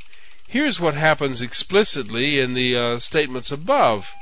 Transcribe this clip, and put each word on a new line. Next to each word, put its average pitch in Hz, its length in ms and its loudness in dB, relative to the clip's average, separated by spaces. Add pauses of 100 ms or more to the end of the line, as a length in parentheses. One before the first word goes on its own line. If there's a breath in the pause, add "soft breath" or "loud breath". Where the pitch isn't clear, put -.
(460 soft breath)
Here's 247 340 -2
what 160 140 2
happens 147 480 2
explicitly 139 960 0
in 127 160 0
the, 123 220 2
uh, 120 220 0
statements 127 520 -2
above. 147 720 2